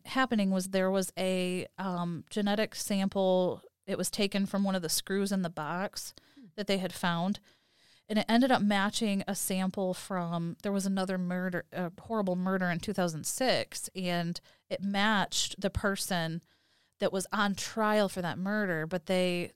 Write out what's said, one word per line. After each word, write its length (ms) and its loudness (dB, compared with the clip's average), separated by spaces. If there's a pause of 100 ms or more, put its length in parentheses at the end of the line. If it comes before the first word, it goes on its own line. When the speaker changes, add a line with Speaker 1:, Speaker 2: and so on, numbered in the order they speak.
Speaker 1:
happening 460 2
was 160 0
there 240 2
was 260 0
a, 480 0 (120)
um, 520 -4
genetic 460 0
sample. 880 2 (240)
It 100 -2
was 140 -2
taken 340 0
from 200 0
one 100 0
of 60 -2
the 80 -2
screws 420 0
in 100 2
the 80 -2
box 640 -6 (240)
Speaker 2:
Hmm. 80 -20 (120)
Speaker 1:
that 100 -4
they 100 2
had 160 -4
found. 460 0 (680)
And 100 2
it 80 2
ended 240 6
up 100 6
matching 680 2
a 60 -2
sample 600 0
from, 680 -4
there 120 -2
was 120 0
another 320 0
murder, 540 -2
a 200 -4 (100)
horrible 340 0
murder 340 2
in 120 0
two 120 -4
thousand 320 0
six, 680 0
and 440 -2 (300)
it 140 -4
matched 800 0
the 80 0
person 720 -2 (560)
that 140 0
was 180 -2
on 240 2
trial 540 2
for 120 -6
that 160 -4
murder, 480 0
but 200 -4
they 500 0